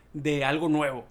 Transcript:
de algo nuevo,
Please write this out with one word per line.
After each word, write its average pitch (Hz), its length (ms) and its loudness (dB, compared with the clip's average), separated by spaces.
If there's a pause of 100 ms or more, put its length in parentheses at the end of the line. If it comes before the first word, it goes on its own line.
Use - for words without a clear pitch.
(120)
de 147 320 0
algo 156 240 0
nuevo, 147 420 0